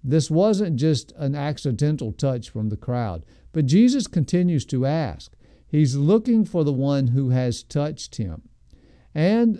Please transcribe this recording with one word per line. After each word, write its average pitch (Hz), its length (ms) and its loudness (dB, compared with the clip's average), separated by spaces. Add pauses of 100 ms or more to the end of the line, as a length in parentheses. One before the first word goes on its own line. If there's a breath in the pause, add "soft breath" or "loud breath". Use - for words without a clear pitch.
This 139 280 0
wasn't 190 460 2
just 147 400 0
an 143 180 -4
accidental 143 760 -2
touch 127 400 -4
from 107 180 -4
the 104 80 -6
crowd, 113 480 -6 (260 soft breath)
but 156 140 0
Jesus 233 420 4
continues 175 580 0
to 131 200 -2
ask. 139 500 -4 (320 soft breath)
He's 147 280 2
looking 220 500 2
for 170 180 -2
the 143 80 0
one 139 360 0
who 131 220 0
has 127 340 0
touched 147 520 -6
him. 87 280 -8 (720 soft breath)
And 208 460 2